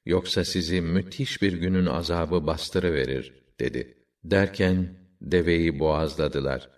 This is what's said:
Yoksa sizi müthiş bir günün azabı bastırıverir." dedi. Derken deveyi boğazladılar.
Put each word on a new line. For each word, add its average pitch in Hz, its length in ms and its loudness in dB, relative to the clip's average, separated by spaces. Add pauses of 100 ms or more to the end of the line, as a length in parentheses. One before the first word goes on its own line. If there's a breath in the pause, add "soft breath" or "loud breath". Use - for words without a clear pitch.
Yoksa 90 400 0
sizi 87 360 -2
müthiş 95 600 -4
bir 98 120 2
günün 92 320 2
azabı 82 640 -2
bastırıverir." 67 840 -2 (260)
dedi. - 380 -6 (260)
Derken 92 800 2 (180)
deveyi 82 580 2
boğazladılar. 73 1000 0